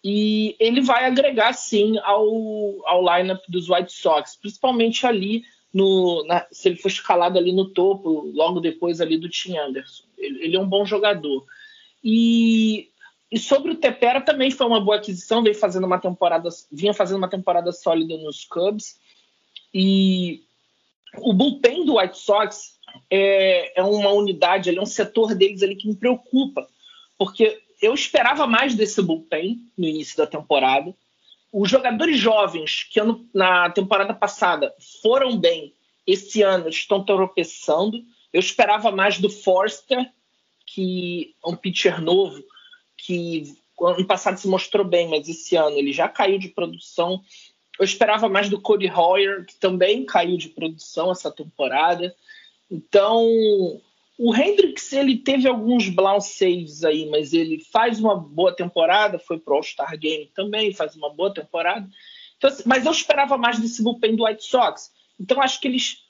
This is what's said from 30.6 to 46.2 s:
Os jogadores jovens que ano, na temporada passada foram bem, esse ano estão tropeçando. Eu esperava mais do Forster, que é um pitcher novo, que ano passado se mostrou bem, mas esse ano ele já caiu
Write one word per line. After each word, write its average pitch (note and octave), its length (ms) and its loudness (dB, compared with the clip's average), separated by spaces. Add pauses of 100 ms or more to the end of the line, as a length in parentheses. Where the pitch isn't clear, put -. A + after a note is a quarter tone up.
Os G3+ 180 0
jogadores C4 480 2
jovens F#3+ 680 0
que - 160 -2
ano, A3 320 -2
na F3+ 380 2
temporada G3 420 0
passada F3 600 -2 (260)
foram B3 380 2
bem, D#3+ 340 -2 (340)
esse G3 360 0
ano F3+ 260 2
estão G3 360 -2
tropeçando. F#3+ 1000 -2 (280)
Eu E3+ 80 2
esperava G#3+ 500 0
mais F#3+ 280 0
do G3 120 0
Forster, G#3+ 840 -2 (540)
que F3+ 680 -6 (100)
é E3 40 -4
um F3 60 -6
pitcher F3 460 -2
novo, E3+ 420 0 (540)
que E3+ 600 -8 (240)
ano F3+ 260 0
passado F#3+ 320 -2
se G3 100 -6
mostrou F#3+ 360 -2
bem, E3+ 240 0
mas D#3 200 -4
esse - 260 -6
ano D3+ 220 2
ele C#3 160 -2
já E3 160 -2
caiu G3 300 0